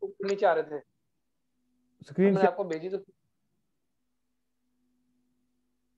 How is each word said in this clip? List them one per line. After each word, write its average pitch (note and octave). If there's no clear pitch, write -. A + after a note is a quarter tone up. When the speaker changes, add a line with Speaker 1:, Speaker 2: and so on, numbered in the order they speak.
Speaker 1:
नीचे G3
आ E3+
रहे D#3
थे। D3+
Speaker 2:
Screen F3+
Speaker 1:
मैंने F#3+
Speaker 2:
से F#3
Speaker 1:
आपको F#3+
भेजी E3
तो, F#3+
तो G3